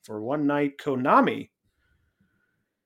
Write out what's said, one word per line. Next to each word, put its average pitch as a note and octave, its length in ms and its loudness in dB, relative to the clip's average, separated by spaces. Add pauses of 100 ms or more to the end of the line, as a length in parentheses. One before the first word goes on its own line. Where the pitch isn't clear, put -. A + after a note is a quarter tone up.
for G#2+ 200 -10
one C#3+ 240 -2
night C#3+ 320 0
Konami. C#3+ 720 2 (1400)